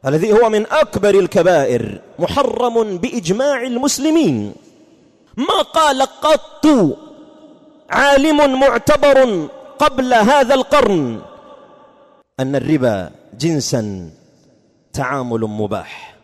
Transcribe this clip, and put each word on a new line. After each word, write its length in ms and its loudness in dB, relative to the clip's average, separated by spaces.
الذي 280 0
هو 160 4
من 160 -2
أكبر 440 0
الكبائر، 920 0
محرم 800 -2
بإجماع 640 -4
المسلمين. 920 -2
ما 240 -2
قال 280 2
قط 680 0
عالم 720 2
معتبر 880 2
قبل 340 0
هذا 400 4
القرن 680 0
أن 160 -4
الربا 560 -2
جنساً 720 -4
تعامل 480 -4
مباح. 840 -8